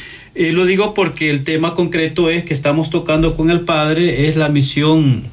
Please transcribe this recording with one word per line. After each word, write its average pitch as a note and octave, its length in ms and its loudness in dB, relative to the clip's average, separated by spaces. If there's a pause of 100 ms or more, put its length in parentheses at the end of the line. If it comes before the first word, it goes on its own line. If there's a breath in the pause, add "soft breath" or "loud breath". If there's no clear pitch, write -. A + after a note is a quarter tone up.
(360 loud breath)
Eh, E3 160 0
lo F3+ 140 2
digo G3 280 0
porque D#3+ 360 -2
el C#3 160 -2
tema E3 280 -2
concreto E3 560 0
es E3+ 140 -2
que E3 100 -6
estamos D3 360 0
tocando D#3+ 480 0
con D#3+ 120 2
el E3+ 120 2
padre, D#3 680 0
es D3+ 80 0
la D#3 140 2
misión D3 840 2